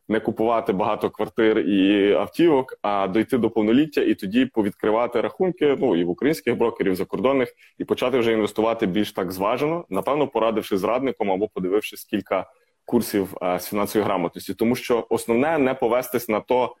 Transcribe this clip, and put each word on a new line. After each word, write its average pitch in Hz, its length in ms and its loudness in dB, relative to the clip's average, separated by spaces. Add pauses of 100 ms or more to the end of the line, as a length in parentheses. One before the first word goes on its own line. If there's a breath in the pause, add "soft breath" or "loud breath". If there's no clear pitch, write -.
не 107 120 0
купувати 113 540 0
багато 107 360 -2
квартир 110 500 2
і 98 540 4
автівок, 135 680 2
а 101 260 0
дойти 107 300 0
до 110 120 2
повноліття 123 520 2
і 107 120 2
тоді 110 320 0
повідкривати 110 760 0
рахунки, 156 580 0
ну, 117 160 2
і 85 80 2
в 85 60 0
українських 117 480 -2
брокерів, 104 340 0
і - 20 0
в - 20 0
закордонних, 120 580 -2 (240 soft breath)
і 139 60 -8
почати 131 340 0
вже 117 160 2
інвестувати 110 520 0
більш 104 260 0
так 90 200 -4
зважено, 127 580 -2
напевно, 127 380 -2
порадивши 110 500 0
з 92 60 0
радником 113 480 -2
або 98 160 0
подивившись 98 560 -4
кілька 98 480 -4 (340 soft breath)
курсів, 101 560 -2
е, 90 180 -2
з - 80 -10
фінансової 101 380 0
грамотності. 90 480 -4
Тому 117 220 0
що 117 340 -2
основне 139 480 0
не 135 160 2
повестись 120 560 -2
на 104 100 0
то, 123 400 0